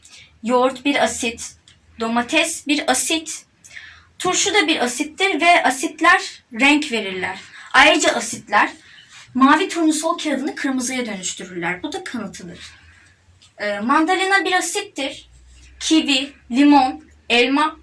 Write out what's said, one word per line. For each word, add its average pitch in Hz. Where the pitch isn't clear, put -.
yoğurt 254
bir 277
asit, -
domates 240
bir 294
asit, 320
turşu 370
da 381
bir 302
asittir 302
ve 349
asitler 339
renk 285
verirler. 190
Ayrıca 302
asitler 214
mavi 277
turnusol 330
kağıdını 277
kırmızıya 254
dönüştürürler. 180
Bu 302
da 370
kanıtıdır. 185
Ee, 208
mandalina 349
bir 370
asittir, 349
kivi, 277
limon, 277
elma 277